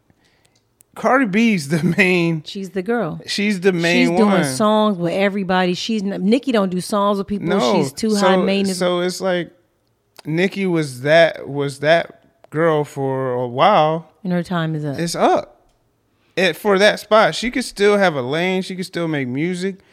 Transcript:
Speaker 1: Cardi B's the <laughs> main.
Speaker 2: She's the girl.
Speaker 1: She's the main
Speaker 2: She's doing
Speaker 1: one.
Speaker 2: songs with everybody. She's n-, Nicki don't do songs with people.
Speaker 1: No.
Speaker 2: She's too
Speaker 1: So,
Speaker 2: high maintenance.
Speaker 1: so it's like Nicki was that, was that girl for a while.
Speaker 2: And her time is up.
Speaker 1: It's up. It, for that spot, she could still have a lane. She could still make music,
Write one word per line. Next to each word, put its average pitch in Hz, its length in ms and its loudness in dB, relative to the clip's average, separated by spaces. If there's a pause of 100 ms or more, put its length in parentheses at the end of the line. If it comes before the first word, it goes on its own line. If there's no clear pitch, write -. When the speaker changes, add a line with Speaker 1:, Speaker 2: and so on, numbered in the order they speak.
(960)
Speaker 1:
Cardi 247 320 0
B's 196 420 0
the 151 140 -2
<laughs> 170 160 0
main. 170 460 2
Speaker 2:
She's 190 260 -12
the 190 120 -6
girl. 180 440 -4
Speaker 1:
She's 202 340 -2
the 185 120 2
main 170 360 2
Speaker 2:
She's 170 80 0
doing 208 140 4
Speaker 1:
one. 185 140 2
Speaker 2:
songs 214 520 2
with 170 160 -2
everybody. 185 600 0
She's 220 280 -4
n-, 185 220 -4
Nicki 240 280 2
don't 196 180 2
do 180 100 -4
songs 202 380 0
with 196 80 -6
people. 202 220 -6
Speaker 1:
No. 214 260 2
Speaker 2:
She's 147 180 0
too 220 180 -4
Speaker 1:
So, 208 80 2
Speaker 2:
high 190 180 4
maintenance. 190 420 0
Speaker 1:
so 180 220 0
it's 180 200 -4
like 180 300 -4 (760)
Nicki 190 420 -2
was 156 360 -2
that, 156 460 4
was 139 320 -6
that - 680 -2
girl 156 340 0
for 135 480 -4
a 123 160 -4
while. 160 600 2 (140)
Speaker 2:
And 180 100 -4
her 175 120 -2
time 160 320 -4
is 151 80 -6
up. 143 140 -6
Speaker 1:
It's 165 180 -4
up. 254 340 2 (840)
It, 170 200 2
for 202 220 2
that 190 220 4
spot, 208 340 2
she 233 160 -6
could 247 140 -4
still 208 320 2
have 185 180 2
a 135 80 -2
lane. 175 400 -2
She 185 140 -8
could 180 100 -6
still 170 220 -6
make 143 200 -2
music, 180 500 -4 (140)